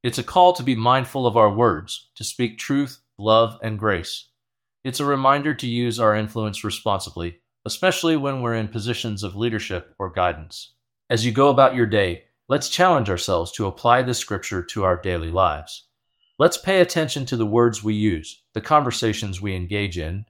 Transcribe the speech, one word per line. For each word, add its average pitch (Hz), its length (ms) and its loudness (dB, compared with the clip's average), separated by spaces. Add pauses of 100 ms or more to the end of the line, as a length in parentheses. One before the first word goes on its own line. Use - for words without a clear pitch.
It's - 160 -4
a 175 60 -6
call 180 300 4
to 139 100 -6
be 127 100 2
mindful 123 500 0
of 113 120 2
our 107 180 6
words, 104 600 0
to 110 80 -12
speak - 340 -4
truth, 139 420 -4 (160)
love, 110 460 2
and 110 160 -6
grace. 98 500 -4 (540)
It's 131 180 -6
a 147 40 -2
reminder 143 500 2
to - 140 -8
use 120 320 -2
our 107 160 4
influence 107 480 -4
responsibly, 92 760 -4 (280)
especially 165 480 0
when 139 280 -4
we're 117 120 -2
in 110 140 -2
positions 107 540 -6
of 95 120 -8
leadership 104 640 -6
or 95 120 -6
guidance. 80 640 -4 (340)
As 113 160 0
you 120 80 0
go 139 160 6
about 135 260 6
your 120 120 2
day, 98 380 0 (220)
let's 139 220 -2
challenge 165 400 2
ourselves 87 440 -2
to 110 120 -4
apply 120 380 2
this 123 160 -2
scripture 95 440 -6
to 98 220 -6
our 90 160 2
daily 85 300 -4
lives. 82 580 -2 (500)
Let's 170 200 2
pay 190 240 2
attention 156 420 0
to 123 140 -4
the 110 80 0
words 110 360 2
we 107 120 -2
use, 101 480 -2 (100)
the 110 80 -6
conversations 113 800 0
we 98 140 -6
engage 92 420 -4
in. 87 340 -6